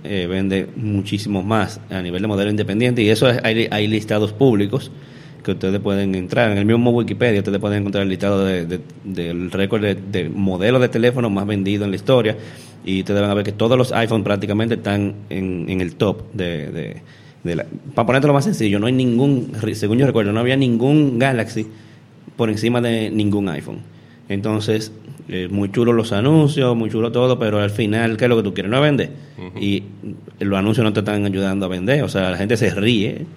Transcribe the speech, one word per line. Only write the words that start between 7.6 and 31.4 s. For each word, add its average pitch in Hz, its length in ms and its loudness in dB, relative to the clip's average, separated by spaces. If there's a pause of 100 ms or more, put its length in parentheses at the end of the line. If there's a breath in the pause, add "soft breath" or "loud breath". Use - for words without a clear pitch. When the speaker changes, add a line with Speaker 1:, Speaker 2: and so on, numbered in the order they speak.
Speaker 1:
encontrar 101 220 -2
el 98 80 0
listado 98 340 0
de, 92 220 -2
de, 87 140 -6 (240)
del 87 460 -6
récord 101 320 0
de, 101 120 0
de 95 340 -4
modelos 98 520 0
de 123 80 4
teléfono 123 420 2
más 98 160 -2
vendidos 101 400 -2
en 101 40 -2
la 92 60 -2
historia, 110 400 2 (480 loud breath)
y 95 160 0
ustedes 101 200 0
van 101 100 2
a 101 40 2
ver 101 100 0
que 101 80 -4
todos 113 240 2
los 127 160 2
iPhone 113 300 0
prácticamente 104 520 0
están 101 400 -2 (160)
en, 92 380 -4
en 92 120 -2
el 85 160 -4
top - 360 -2
de... 85 380 -6
de, 64 320 -10 (400 loud breath)
de 85 140 -4
la... - 100 -4 (280)
para 113 120 2
ponértelo 139 280 4
más 139 100 4
sencillo, 104 340 0
no 107 80 0
hay 127 60 2
ningún, 127 600 2 (200)
según 107 260 0
yo 139 80 6
recuerdo, 107 260 2
no 110 80 0
había 127 160 2
ningún 131 640 4
Galaxy 113 480 0 (680 loud breath)
por 117 140 0
encima 113 300 0
de 113 300 0
ningún 101 380 0
iPhone. 69 300 -8 (500 loud breath)
Entonces, 110 640 -2 (360)
eh, 92 220 -6
muy 101 220 -2
chulo 120 200 4
los 113 200 2
anuncios, 139 640 4
muy 110 120 -2
chulo 113 220 -2
todo, 123 280 2
pero 107 200 0
al 101 120 2
final, 110 460 0
¿qué 123 100 2
es - 20 4
lo 120 80 4
que 110 80 2
tú 95 100 -2
quieres? 98 160 -4
No 131 100 2
vende. 143 300 2 (280 loud breath)
Speaker 2:
Ujú. 92 200 -14
Speaker 1:
Y 101 240 -2 (560)
los 98 200 0
anuncios 110 260 2
no 107 80 2
te 107 80 0
están 104 240 -2
ayudando 98 420 -2